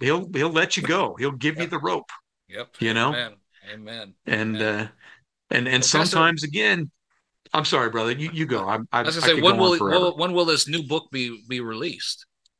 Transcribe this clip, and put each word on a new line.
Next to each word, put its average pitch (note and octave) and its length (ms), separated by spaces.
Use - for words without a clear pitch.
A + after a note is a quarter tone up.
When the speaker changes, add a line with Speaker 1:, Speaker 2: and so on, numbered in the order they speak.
Speaker 1:
he'll, E3+ 320
he'll D3+ 180
let D#3+ 260
you - 60
go. D3+ 360
He'll C3+ 140
give C#3+ 240
you E3 80
Speaker 2:
Yep. D#3 60
Speaker 1:
the E3+ 80
rope. - 320
Speaker 2:
Yep. G#2 320
Speaker 1:
You A2+ 140
know? A#2 160
Speaker 2:
Amen. A#2 260
Amen. G#2+ 440
Speaker 1:
And, A2 300
Speaker 2:
Amen. A2 60
Speaker 1:
uh, G#2+ 260
and, B2 160
and - 0
Speaker 2:
Well, B2+ 140
Pastor D#3 260
Speaker 1:
sometimes, E3 360
again, E3+ 480
I'm D#3 140
sorry, B2 240
brother. A2+ 220
You, D3+ 200
you D#3+ 140
go. A2 200
I, G#2+ 100
I, A#2+ 80
Speaker 2:
I - 20
was D#3+ 140
gonna E3 100
Speaker 1:
I - 20
Speaker 2:
say, E3 80
Speaker 1:
could D3 80
Speaker 2:
when F#3+ 120
Speaker 1:
go F#3+ 80
on F#3 60
Speaker 2:
will, F3 80
Speaker 1:
forever. E3+ 340
Speaker 2:
when, D3 60
when F3+ 140
will F3 140
this D#3 200
new D#3+ 160
book D3 300
be, A#2+ 360
be B2 120
released? A2+ 640